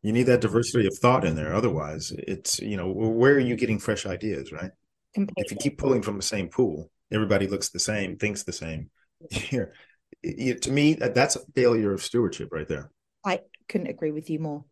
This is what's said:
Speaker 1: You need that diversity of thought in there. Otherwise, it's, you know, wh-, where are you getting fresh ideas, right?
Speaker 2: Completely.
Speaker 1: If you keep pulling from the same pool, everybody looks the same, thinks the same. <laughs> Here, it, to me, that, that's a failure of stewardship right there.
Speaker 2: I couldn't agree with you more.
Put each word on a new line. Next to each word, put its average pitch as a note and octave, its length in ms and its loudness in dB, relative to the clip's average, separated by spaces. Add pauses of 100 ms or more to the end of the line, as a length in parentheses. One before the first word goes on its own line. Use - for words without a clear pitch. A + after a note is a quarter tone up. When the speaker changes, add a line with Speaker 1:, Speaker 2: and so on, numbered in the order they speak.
Speaker 1:
You G#2+ 100 -2
need A#2+ 120 4
that B2 180 6
diversity A2+ 440 2
of F#2+ 120 -2
thought B2 260 4
in D#2+ 100 2
there. D#2 200 -2
Otherwise, D#2+ 640 -2
it's, - 420 -4
you G#2 160 -4
know, F#2 160 -2
wh-, A2 240 0
where C3 200 8
are - 20 4
you A#2+ 180 0
getting A2 220 0
fresh - 260 -2
ideas, F2+ 480 -6
right? E2+ 180 -10 (440)
Speaker 2:
Completely. - 320 -2
Speaker 1:
If - 40 -12
you G2+ 60 -8
keep - 220 -4
pulling C3 240 2
from G2+ 160 -6
the F#2+ 40 -6
same F#2+ 280 -4
pool, D#2+ 400 -2 (200)
everybody G2+ 360 2
looks G2 240 -4
the F#2 80 -10
same, G2+ 400 -2
thinks G#2 240 -2
the F2+ 100 -8
same. D#2+ 380 -8 (200)
<laughs> - 200 -20
Here, - 420 -4 (500)
it, B2+ 400 -4
to - 80 -4
me, D3 240 6
that, B2 200 -2
that's - 220 4
a - 40 -8 (140)
failure A2+ 400 4
of F#2 80 -4
stewardship - 500 -2
right D#2 160 -6
there. D2 220 -6 (340)
Speaker 2:
I F#3 160 0 (280)
couldn't F3 200 -4
agree E3 220 -4
with D#3 200 -8
you D#3 100 -2
more. D3 320 -6